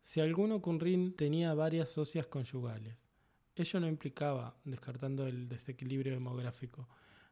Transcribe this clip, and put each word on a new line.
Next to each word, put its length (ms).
si 180
algún 320
ocurrín 640
tenía 380
varias 360
socias 380
conyugales, 720
ello 240
no 80
implicaba, 680
descartando 600
el 220
desequilibrio 680
demográfico, 760